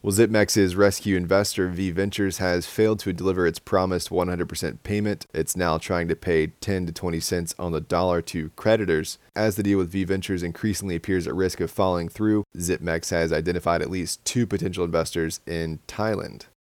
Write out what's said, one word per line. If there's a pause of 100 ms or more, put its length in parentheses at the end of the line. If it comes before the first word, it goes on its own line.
Well,
ZipMex's
rescue
investor
V
Ventures
has
failed
to
deliver
its
promised
one
hundred
percent
payment.
It's
now
trying
to
pay
ten
to
twenty
cents
on
the
dollar
to
creditors. (180)
As
the
deal
with
V
Ventures
increasingly
appears
at
risk
of
falling
through, (120)
ZipMex
has
identified
at
least
two
potential
investors
in
Thailand. (180)